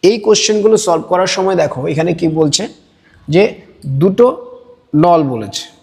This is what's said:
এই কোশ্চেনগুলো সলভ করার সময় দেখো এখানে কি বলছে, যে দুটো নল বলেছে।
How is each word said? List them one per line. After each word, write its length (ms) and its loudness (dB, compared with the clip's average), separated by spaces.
এই 220 4
কোশ্চেনগুলো 520 2
সলভ 240 0
করার 260 0
সময় 260 0
দেখো 180 -4
এখানে 180 -2
কি 60 -2
বলছে, 240 0
যে 80 4
দুটো 240 4
নল 180 4
বলেছে। 320 -8